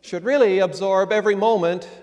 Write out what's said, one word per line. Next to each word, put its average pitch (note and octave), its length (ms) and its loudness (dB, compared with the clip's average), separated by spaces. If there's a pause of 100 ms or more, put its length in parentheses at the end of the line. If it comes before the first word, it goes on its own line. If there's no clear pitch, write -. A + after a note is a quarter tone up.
should F3 240 -10
really A#3 340 2
absorb F#3+ 540 0
every G#3 240 0
moment F#3 520 0 (140)